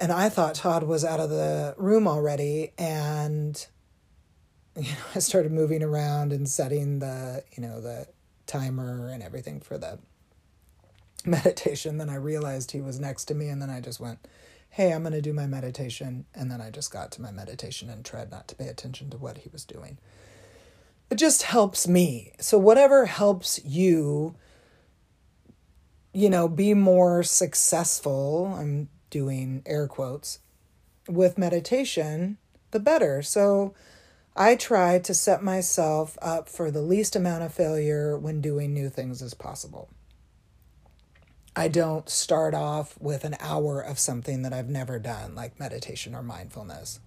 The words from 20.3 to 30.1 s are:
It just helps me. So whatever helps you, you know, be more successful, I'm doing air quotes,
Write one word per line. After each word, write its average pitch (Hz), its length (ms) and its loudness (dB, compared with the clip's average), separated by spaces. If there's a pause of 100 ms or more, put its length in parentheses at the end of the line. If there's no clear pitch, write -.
It 208 100 -2
just 311 260 4
helps 196 420 4
me. 170 540 4
So - 180 4
whatever 262 480 10
helps 202 580 0
you, 156 680 2 (1800)
you 196 160 4
know, 170 200 4
be 196 260 4
more 180 480 8
successful, 170 1400 0
I'm 147 300 -4 (200)
doing 135 580 -4
air 151 200 -2
quotes, 135 540 -8 (680)